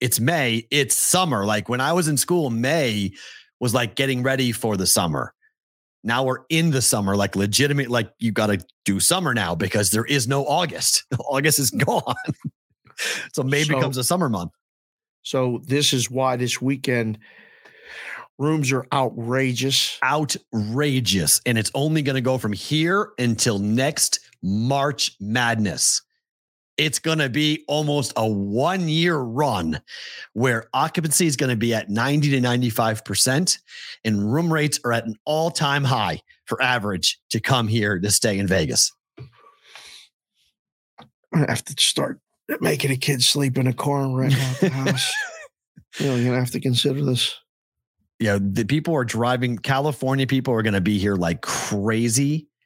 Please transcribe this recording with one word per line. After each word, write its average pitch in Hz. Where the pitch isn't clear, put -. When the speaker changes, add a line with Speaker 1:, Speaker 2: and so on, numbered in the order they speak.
Speaker 1:
it's 123
May, 120
it's 143
summer. 151
Like, 107
when 123
I 143
was 175
in 151
school, 170
May 117
was, 123
like, 120
getting 135
ready 131
for 107
the 92
summer. 78
Now 120
we're 131
in 165
the 131
summer, 101
like, 101
legitimate, 123
like, 117
you 117
gotta 104
do 98
summer 170
now 90
because 98
there 110
is 135
no 139
August. -
<laughs> 123
August 143
is 135
gone. 139
<laughs> -
So 147
May 143
Speaker 2:
So 151
Speaker 1:
becomes 131
a 127
summer 170
month. 90
Speaker 2:
So 127
this 143
is 120
why 131
this 120
weekend 123
rooms 147
are 131
outrageous. 127
Speaker 1:
Outrageous. 127
And 120
it's 110
only 156
gonna 135
go 131
from 110
here 165
until 117
next 120
March 135
Madness. 110
It's 151
gonna 160
be 151
almost 147
a 113
one-year 156
run 117
where 117
occupancy 160
is 151
gonna 131
be 113
at 107
ninety 143
to 139
ninety-five 120
percent, 131
and 104
room 160
rates 151
are 120
at 117
an 110
all-time 151
high 107
for -
average 104
to 117
come 117
here 104
to 101
stay 104
in 98
Vegas. 85
Speaker 2:
I 165
have 120
to 147
start -
making 147
a 131
kid 131
sleep 139
in 131
a 127
car 139
and 131
rent 135
out 131
the 190
Speaker 1:
<laughs> -
Speaker 2:
house. 135
You 147
know, 131
you're 120
gonna 127
have 123
to -
consider 135
this. 131
Speaker 1:
Yeah, 101
the 98
people 151
are 131
driving. 120
California 135
people 131
are 113
gonna 107
be 101
here 101
like 85
crazy. 117